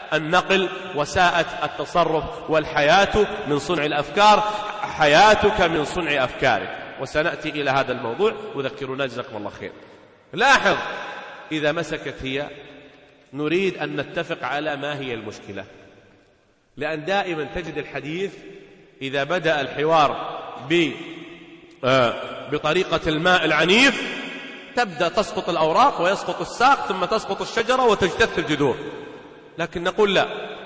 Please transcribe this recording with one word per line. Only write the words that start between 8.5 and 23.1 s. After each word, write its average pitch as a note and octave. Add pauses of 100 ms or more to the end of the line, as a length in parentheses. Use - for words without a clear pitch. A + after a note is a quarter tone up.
أذكرنا، C3
جزاكم A#2+
الله G2+
خير. F#2+ (600)
لاحظ، G3+ (760)
إذا D3
مسكت D#3+
هي، C3+ (840)
نريد E3
أن D3
نتفق E3
على C#3+
ما C#3+
هي C3
المشكلة، G2+ (1120)
لأن D3+
دائمًا F3+
تجد D#3+
الحديث D3 (680)
إذا C3+
بدأ D#3+
الحوار D3 (320)
ب-، D#3+ (920)
آه، B2+ (360)
بطريقة D#3+
الماء E3